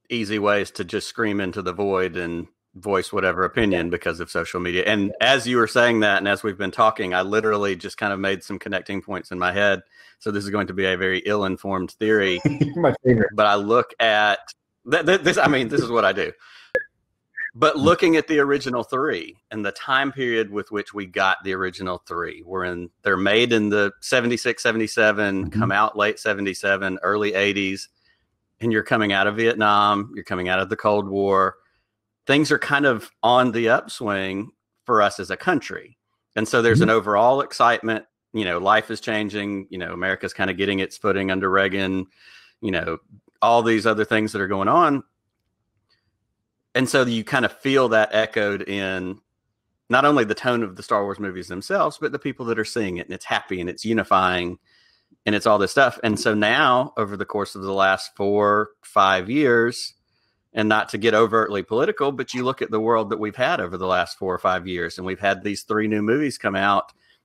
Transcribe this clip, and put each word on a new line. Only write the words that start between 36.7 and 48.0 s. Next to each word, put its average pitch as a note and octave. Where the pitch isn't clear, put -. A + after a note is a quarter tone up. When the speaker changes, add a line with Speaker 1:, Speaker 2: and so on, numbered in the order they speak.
Speaker 2:
Mm-hmm. -
Speaker 1:
an A2
overall A2
excitement, A2+
you G#2+
know, F2
life G#2
is A2
changing, G2+
you F#2+
know, F2
America's F#2
kind F#2+
of F#2
getting G2
its F#2+
footing F#2+
under F#2+
Reagan, F#2+
you G#2+
know, E2
all A#2
these A2
other G#2+
things G#2+
that G#2
are F#2+
going G2
on. D3
And B2+
so C3+
you A2+
kind B2+
of G2+
feel C3+
that A2